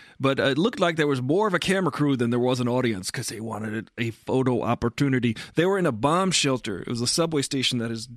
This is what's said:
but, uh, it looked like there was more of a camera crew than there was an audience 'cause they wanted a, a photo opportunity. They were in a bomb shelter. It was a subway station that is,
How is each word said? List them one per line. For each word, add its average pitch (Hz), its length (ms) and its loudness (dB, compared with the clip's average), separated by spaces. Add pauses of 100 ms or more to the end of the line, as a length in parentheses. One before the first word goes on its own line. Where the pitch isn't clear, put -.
(200)
but, 135 180 0
uh, - 60 2
it 135 140 2
looked 220 200 2
like 170 160 2
there 151 140 2
was 135 120 2
more 170 280 2
of 180 60 -2
a 170 40 2
camera 190 320 2
crew 143 260 2
than 120 140 0
there 123 80 0
was 123 220 2
an 120 80 0
audience 120 420 0
'cause - 180 -8
they 113 120 -10
wanted 110 580 -8
a, 117 60 -2
a 117 60 -2
photo 123 520 0
opportunity. 120 760 0 (200)
They 165 100 4
were 196 120 2
in 180 80 2
a 143 60 2
bomb 156 380 0
shelter. 123 520 -2
It - 60 -10
was 117 120 -4
a 120 80 0
subway 160 340 0
station 131 360 0
that 117 120 -4
is, 113 260 -8